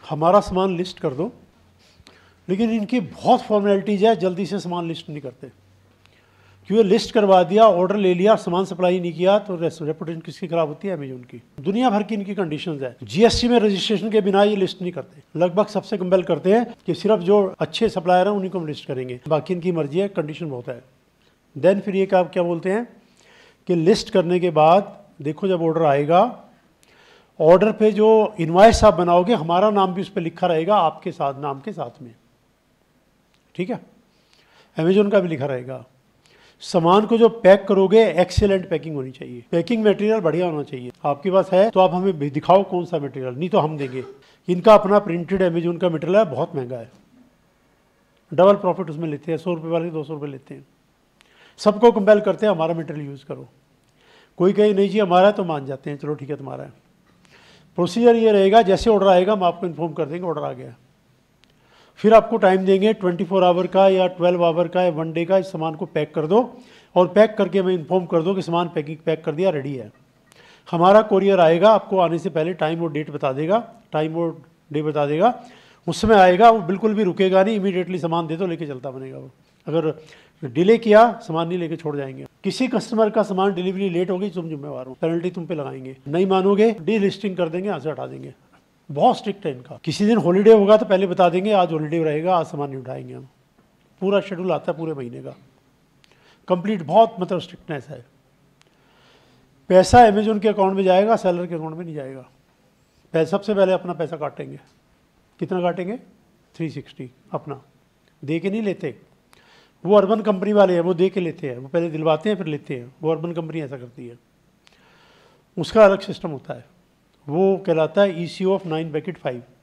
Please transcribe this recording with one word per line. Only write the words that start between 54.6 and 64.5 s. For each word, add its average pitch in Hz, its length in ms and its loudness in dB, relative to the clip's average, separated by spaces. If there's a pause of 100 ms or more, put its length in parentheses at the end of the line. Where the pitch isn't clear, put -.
"नहीं 196 160 2
जी, 196 100 -2
हमारा 185 280 4
है," 208 60 4
तो 208 100 -4
मान 151 220 -6
जाते 135 240 -10
हैं, 143 80 -8
"चलो 151 180 -8
ठीक 143 140 -16
है, 147 60 -6
तुम्हारा 135 280 -14
है।" 143 100 -20 (1040)
प्रोसीजर 233 400 2
ये 226 160 4
रहेगा, 202 300 6
जैसे 190 280 0
order 196 180 4
आएगा, 185 260 4
हम 196 100 -2
आपको 175 240 -2
inform 160 260 -6
कर 170 120 -4
देंगे, 175 220 -10
"order 151 140 -6
आ 143 120 -6
गया।" 127 220 -18 (1200)
फिर 214 180 2
आपको 220 240 4
time 190 280 2
देंगे, 196 280 2
ट्वेंटी 180 300 -4
फ़ोर 185 200 0
आवर 180 240 2
का 190 220 4
या 185 180 0
ट्वेल्व 175 380 0
आवर 170 220 0